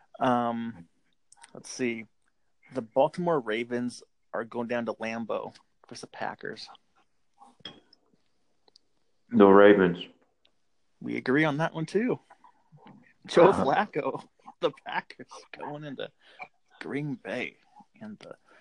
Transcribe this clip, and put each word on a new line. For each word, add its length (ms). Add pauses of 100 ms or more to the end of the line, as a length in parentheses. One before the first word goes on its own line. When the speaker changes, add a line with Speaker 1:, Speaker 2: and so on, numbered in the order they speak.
(200)
Speaker 1:
um, 680 (680)
let's 160
see. 360 (680)
The 80
Baltimore 580
Ravens 640 (320)
are 100
going 240
down 180
to 80
Lambeau 600 (340)
versus 140
the 60
Packers. 600 (2500)
Speaker 2:
The 160
Ravens. 580 (960)
Speaker 1:
We 160
agree 280
on 140
that 160
one, 120
too. 340 (1080)
Joe 220
Speaker 2:
Uh-huh. 160
Speaker 1:
Flacco, 580 (200)
<laughs> 180
the 120 (140)
Packers, 400 (300)
going 280
into 260 (720)
Green 340
Bay 420 (440)
and 180
the 160 (260)